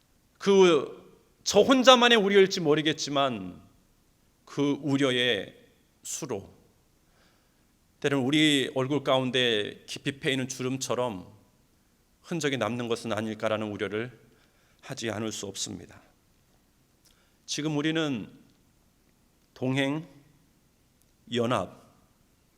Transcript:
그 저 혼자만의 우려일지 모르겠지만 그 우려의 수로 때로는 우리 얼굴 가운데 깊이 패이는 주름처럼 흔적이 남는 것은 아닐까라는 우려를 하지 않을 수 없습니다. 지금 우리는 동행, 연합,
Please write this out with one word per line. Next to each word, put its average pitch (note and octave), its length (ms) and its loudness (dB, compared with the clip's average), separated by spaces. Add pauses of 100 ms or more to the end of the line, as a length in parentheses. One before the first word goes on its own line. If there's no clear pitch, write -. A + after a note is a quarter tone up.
(380)
그 F#3+ 680 4 (400)
저 G3+ 140 4
혼자만의 A#3+ 580 8
우려일지 G3 400 4
모르겠지만 C#3 1040 -2 (840)
그 C#3+ 380 -2
우려의 B2+ 760 0 (460)
수로 G2 500 -10 (1500)
때로는 C#3 260 0
우리 D3 480 2
얼굴 C3+ 300 -2
가운데 B2+ 840 -2
깊이 C3+ 320 -10
패이는 C3 300 -4
주름처럼 B2 840 -6 (880)
흔적이 D3 340 -4
남는 A#2 320 -4
것은 A2+ 240 -4
아닐까라는 G#2+ 580 -4
우려를 G#2 480 -8 (640)
하지 A#2 280 -10
않을 G#2+ 220 -6
수 - 160 -10
없습니다. G2 560 -12 (1400)
지금 D3+ 320 -4
우리는 D3 520 -2 (1300)
동행, C3+ 500 -2 (1300)
연합, A#2 480 -2 (760)